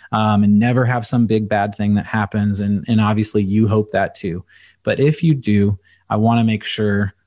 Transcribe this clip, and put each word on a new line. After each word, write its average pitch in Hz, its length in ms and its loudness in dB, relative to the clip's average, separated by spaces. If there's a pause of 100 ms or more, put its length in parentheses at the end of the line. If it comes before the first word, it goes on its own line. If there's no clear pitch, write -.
(120)
um, 107 320 2
and 104 140 4
never 120 280 2
have 120 200 -2
some 120 220 0
big 107 200 0
bad 101 280 -2
thing 104 180 0
that 104 140 -2
happens. 104 540 -2
And, 101 260 -2
and 110 120 2
obviously 107 440 0
you 104 240 2
hope 107 240 0
that 98 240 -2
too. 90 280 -8 (380)
But - 180 -2
if 151 240 0
you 160 120 2
do, 101 420 0 (320)
I 107 60 -2
wanna 113 280 2
make 110 200 -2
sure 101 500 -2 (140)